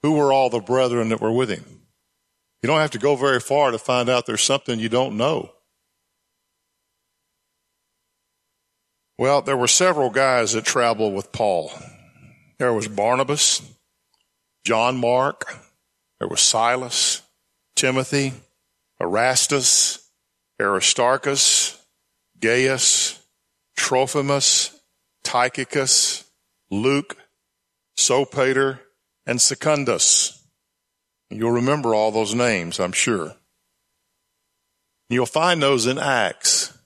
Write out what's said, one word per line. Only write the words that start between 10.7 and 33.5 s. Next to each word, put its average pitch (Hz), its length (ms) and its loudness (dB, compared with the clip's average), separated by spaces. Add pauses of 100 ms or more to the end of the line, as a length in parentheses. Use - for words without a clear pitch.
with 98 200 -8
Paul. 90 380 -2 (880)
There 123 140 0
was 107 160 -2
Barnabas, 127 720 0 (1040)
John 117 320 0
Mark, 127 600 -2 (600)
there 98 100 -6
was - 120 -4
Silas, 120 800 0 (560)
Timothy, 131 560 0 (640)
Erastus, 123 1120 0 (480)
Aristarchus, 123 1200 0 (600)
Gaius, 127 840 0 (540)
Trophimus, 139 1040 0 (440)
Tychicus, - 1000 0 (460)
Luke, 131 480 -2 (800)
Sopater, 135 840 0 (460)
and 123 140 -2
Secundus. - 1000 0 (840)
You'll 113 240 -2
remember 123 420 0
all 107 160 2
those 107 240 -2
names, 104 460 -2
I'm 90 100 -2
sure. 90 460 -4 (1700)